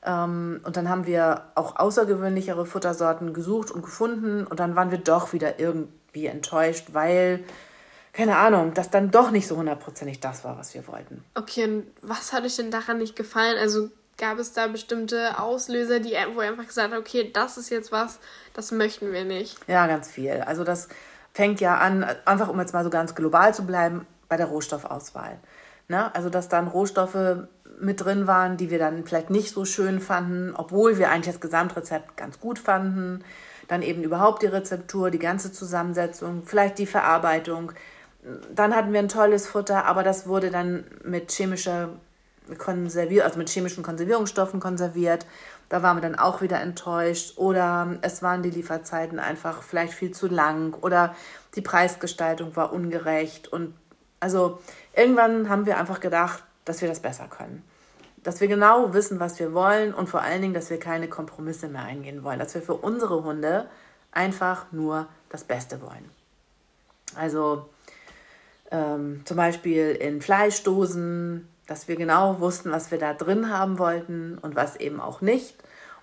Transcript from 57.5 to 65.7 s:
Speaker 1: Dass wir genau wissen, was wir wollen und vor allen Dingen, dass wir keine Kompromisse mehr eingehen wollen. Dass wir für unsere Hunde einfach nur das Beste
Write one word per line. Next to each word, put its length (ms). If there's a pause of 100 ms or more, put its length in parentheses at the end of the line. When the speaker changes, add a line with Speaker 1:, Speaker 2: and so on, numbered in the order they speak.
Speaker 1:
Dass 200
wir 60
genau 460
wissen, 260
was 200
wir 140
wollen 400
und 160
vor 120
allen 200
Dingen, 120
dass 160
wir 100
keine 280
Kompromisse 600
mehr 140
eingehen 400
wollen. 140
Dass 160
wir 80
für 140
unsere 480
Hunde 420 (460)
einfach 600
nur 360 (220)
das 160
Beste 360